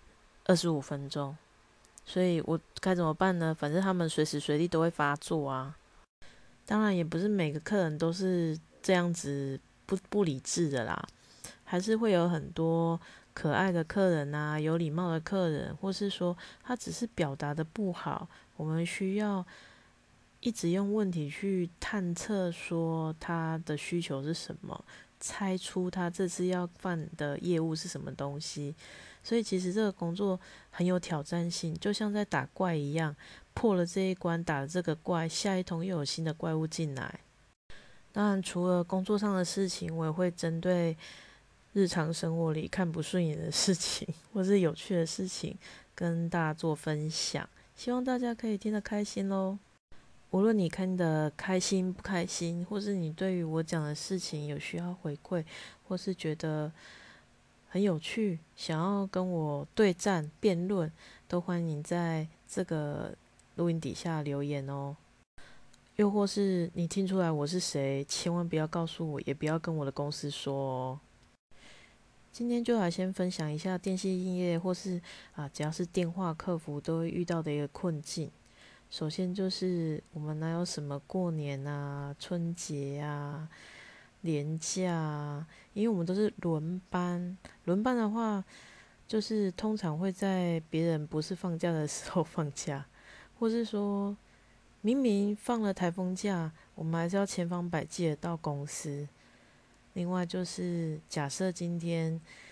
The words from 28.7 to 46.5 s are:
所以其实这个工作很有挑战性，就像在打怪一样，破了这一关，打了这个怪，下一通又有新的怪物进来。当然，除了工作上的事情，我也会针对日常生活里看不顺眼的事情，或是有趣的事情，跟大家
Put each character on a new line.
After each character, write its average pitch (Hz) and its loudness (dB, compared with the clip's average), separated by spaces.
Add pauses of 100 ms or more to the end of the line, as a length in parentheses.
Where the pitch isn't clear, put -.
所 233 2
以 233 4
其 196 0
实 180 0
这 208 2
个 214 4
工 170 -2
作 190 0 (340)
很 175 0
有 180 4
挑 156 -2
战 170 -2
性， 170 -4
就 202 0
像 208 -2
在 208 0
打 139 0
怪 180 0
一 143 -2
样， 156 0 (380)
破 214 4
了 175 4
这 175 -2
一 190 2
关， 170 -2
打 151 0
了 139 -2
这 175 0
个 165 2
怪， 165 0
下 190 0
一 185 2
通 170 -4
又 185 0
有 147 0
新 160 -2
的 156 0
怪 160 -2
物 160 2
进 160 -2
来。 - -8 (880)
当 208 4
然， 196 2
除 180 0
了 180 6
工 185 0
作 208 4
上 202 2
的 185 2
事 190 0
情， 170 -4
我 165 0
也 156 2
会 180 2
针 165 -2
对 170 2 (760)
日 196 4
常 165 0
生 165 -2
活 165 2
里 156 -2
看 180 0
不 160 -2
顺 175 2
眼 151 0
的 160 -4
事 185 2
情， - -2 (280)
或 196 0
是 196 6
有 165 4
趣 180 -4
的 165 4
事 190 -4
情， 180 -6 (380)
跟 170 0
大 175 0
家 156 2